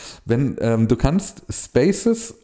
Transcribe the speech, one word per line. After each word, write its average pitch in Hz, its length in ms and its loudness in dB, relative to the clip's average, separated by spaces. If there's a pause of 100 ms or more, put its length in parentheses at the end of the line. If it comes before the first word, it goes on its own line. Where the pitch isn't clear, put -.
(260)
Wenn, 123 340 0
ähm, 113 300 2
du 120 80 2
kannst - 500 -2
Spaces 196 840 0 (100)